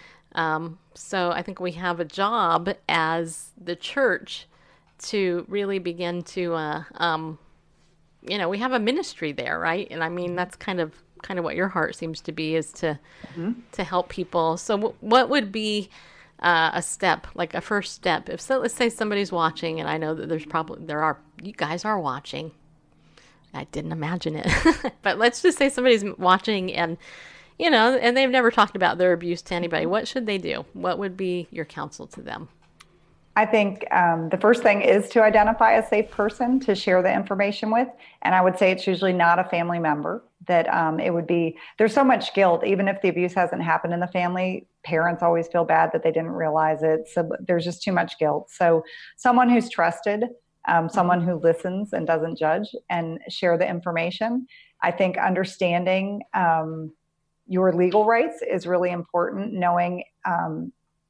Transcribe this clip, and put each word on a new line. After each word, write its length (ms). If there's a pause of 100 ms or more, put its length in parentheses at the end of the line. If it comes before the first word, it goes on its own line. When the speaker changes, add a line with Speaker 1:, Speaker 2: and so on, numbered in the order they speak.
(340)
Speaker 1:
Um, 440 (160)
so 360
I 120
think 180
we 120
have 280
a 40
job 640 (180)
as 600 (120)
the 140
church 680 (520)
to 500
really 300
begin 440
to, 320
uh, 300 (120)
um, 420 (840)
you 160
know, 100
we 100
have 140
a 60
ministry 540
there, 260
right? 320
And 140
I 40
mean, 280
that's 200
kind 240
of, 120 (300)
kind 160
of 60
what 120
your 120
heart 280
seems 260
to 100
be, 220
is 200
to, 240 (340)
Speaker 2:
Mm-hmm. 200 (200)
Speaker 1:
to 120
help 240
people. 480
So 200
w-, 240
what 280
would 240
be, 380 (500)
uh, 340
a 80
step, 520
like 200
a 60
first 340
step? 340
If 120
so, 200
let's 140
say 140
somebody's 440
watching, 480
and 80
I 100
know 160
that 140
there's 180
probably, 380
there 180
are, 160 (240)
you 100
guys 320
are 160
watching. 520 (1000)
I 120
didn't 280
imagine 440
it, 120 (480)
<laughs> 60
but 160
let's 240
just 160
say 100
somebody's 360 (140)
watching 540
and 240 (640)
you 80
know, 260
and 220
they've 140
never 200
talked 240
about 220
their 160
abuse 300
to 120
anybody, 300
what 240
should 160
they 140
do? 340
What 260
would 160
be 360
your 160
counsel 400
to 160
them? 260 (880)
Speaker 2:
I 80
think, 480
um, 380
the 80
first 240
thing 180
is 300
to 120
identify 500
a 140
safe 240
person 500
to 140
share 280
the 100
information 580
with. 180 (340)
And 120
I 60
would 180
say 120
it's 160
usually 260
not 260
a 60
family 340
member, 460 (220)
that, 260
um, 260
it 140
would 140
be, 320 (180)
there's 160
so 100
much 300
guilt, 320
even 240
if 140
the 60
abuse 260
hasn't 280
happened 300
in 80
the 80
family, 580 (160)
parents 400
always 260
feel 160
bad 280
that 100
they 100
didn't 200
realize 500
it. 260
So 200 (180)
there's 180
just 180
too 100
much 260
guilt. 320
So 320 (340)
someone 340
who's 180
trusted, 560 (420)
um, 220
someone 320
who 140
listens 580
and 140
doesn't 320
judge 300 (200)
and 300 (100)
share 300
the 100
information. 800 (360)
I 100
think 260
understanding, 1040 (120)
um, 580 (580)
your 220
legal 340
rights 420
is 180
really 240
important, 640
knowing, 520 (200)
um, 480 (380)